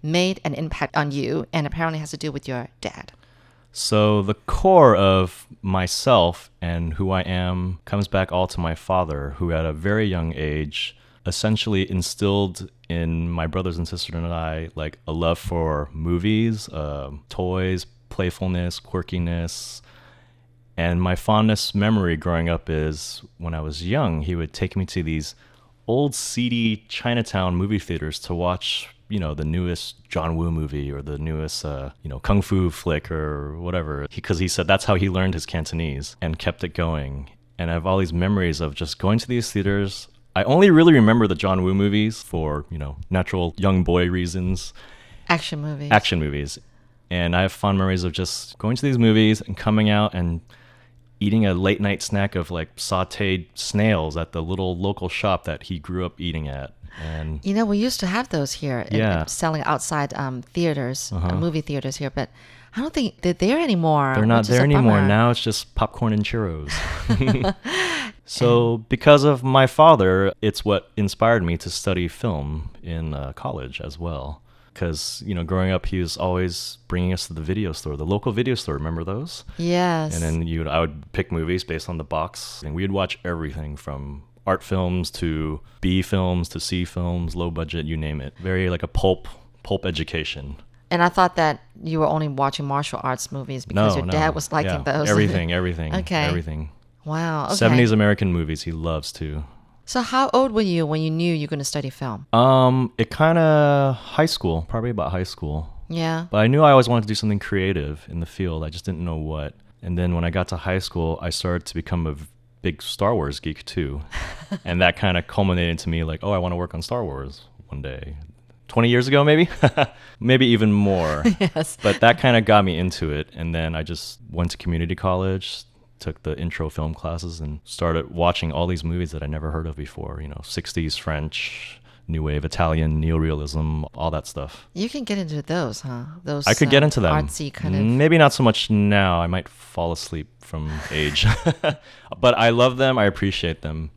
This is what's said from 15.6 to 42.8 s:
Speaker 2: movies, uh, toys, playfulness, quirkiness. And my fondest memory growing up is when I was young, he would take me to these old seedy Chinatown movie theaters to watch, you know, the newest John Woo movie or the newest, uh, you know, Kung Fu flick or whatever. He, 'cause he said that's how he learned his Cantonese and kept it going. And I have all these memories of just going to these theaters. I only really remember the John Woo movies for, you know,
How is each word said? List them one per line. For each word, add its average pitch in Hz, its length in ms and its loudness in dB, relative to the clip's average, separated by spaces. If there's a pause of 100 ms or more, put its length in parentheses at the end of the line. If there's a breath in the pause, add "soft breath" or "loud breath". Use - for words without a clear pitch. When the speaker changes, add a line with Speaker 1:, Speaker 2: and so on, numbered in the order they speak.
Speaker 2:
movies, 104 760 0
uh, 73 420 -8 (180)
toys, 92 560 -2 (240)
playfulness, 90 680 -4
quirkiness. 85 1000 -6 (960 soft breath)
And 87 240 0
my 90 140 2
fondest 107 600 2
memory 101 400 2
growing 82 340 -2
up 82 200 -2
is 78 520 -4 (160)
when 82 160 -8
I 80 80 -6
was 78 240 -8
young, 95 360 0
he 87 140 -2
would 80 180 -4
take - 240 -4
me 95 100 0
to 90 160 -4
these 78 320 -4 (520 soft breath)
old 135 280 0
seedy 117 720 -2
Chinatown 104 680 -2
movie 98 240 0
theaters 78 400 -6
to - 140 -8
watch, 87 540 -2 (220)
you 107 100 -4
know, 78 140 -2
the 73 100 -4
newest 85 680 -4
John 82 280 -2
Woo 85 140 0
movie 73 400 -4
or 69 100 -8
the 73 160 -8
newest, 78 480 -6
uh, 67 240 -8 (120)
you - 80 -12
know, 67 100 -10
Kung 101 220 2
Fu 92 280 2
flick 78 420 -4
or 76 480 -6
whatever. 82 500 -6
He, - 120 -12
'cause 87 180 -2
he 92 80 0
said 85 200 -2
that's 98 180 4
how 104 100 4
he 98 140 2
learned 92 240 0
his 85 120 -6
Cantonese 80 760 -6
and 82 180 -4
kept - 240 -4
it 87 100 -8
going. 69 560 -4 (280)
And 85 120 -4
I 82 40 -2
have 85 120 -4
all 95 120 2
these 90 160 0
memories 87 480 0
of 76 120 -4
just - 260 -8
going 104 200 2
to - 80 -6
these 120 240 -2
theaters. 98 560 -2 (280)
I 92 80 2
only 175 260 6
really 165 240 10
remember 113 340 8
the 95 80 2
John 95 280 0
Woo 92 100 2
movies 104 500 2
for, 76 460 -4
you 87 80 -10
know, 69 180 -8 (140)